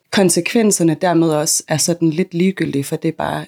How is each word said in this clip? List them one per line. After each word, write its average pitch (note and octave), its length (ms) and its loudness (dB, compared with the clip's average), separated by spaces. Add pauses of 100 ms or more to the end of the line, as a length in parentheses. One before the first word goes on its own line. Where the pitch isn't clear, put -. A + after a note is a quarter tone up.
(120)
konsekvenserne F3+ 880 2
dermed E3 300 2
også D3+ 380 -2
er D#3 80 -2
sådan E3 340 0
lidt F3 240 -4
ligegyldige, E3+ 500 0
for D#3 120 -6
det D#3+ 120 -4
er D#3+ 40 -4
bare, D3+ 360 -4